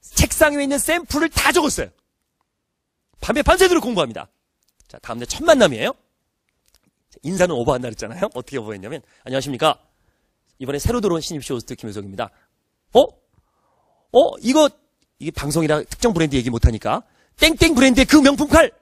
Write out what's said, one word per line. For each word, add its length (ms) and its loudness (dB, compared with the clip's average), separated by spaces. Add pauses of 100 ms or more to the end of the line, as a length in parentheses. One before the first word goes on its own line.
책상 540 0
위에 80 -2
있는 140 -2
샘플을 520 -2
다 220 0
적었어요. 360 -2 (1300)
밤에 220 -2
밤새도록 420 4
공부합니다. 460 -6 (580)
자, 140 -20
다음 180 -12
날 80 -12
첫 160 -8
만남이에요. 480 2 (1300)
인사는 300 0
오버한 280 -2
날 100 -10
있잖아요. 300 -10 (140)
어떻게 240 -10
오버했냐면, 420 -14 (240)
"안녕하십니까. 540 -2 (800)
이번에 200 -6
새로 220 -2
들어온 200 -2
신입 220 -10
쇼호스트 320 -10
김효석입니다." 540 -12 (640)
"어? 80 6
어? 1300 -4 (100)
이거, 280 2 (500)
이게 120 -10
방송이라 520 -2
특정 300 -2
브랜드 220 0
얘기 140 -2
못하니까 520 0 (380)
땡땡 360 4
브랜드의 300 4
그 120 6
명품 300 4
칼! 240 4 (100)